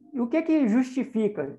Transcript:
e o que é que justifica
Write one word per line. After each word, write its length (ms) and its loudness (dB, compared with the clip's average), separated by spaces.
e 80 -8
o 80 0
que 100 0
é 40 2
que 260 2
justifica 920 -2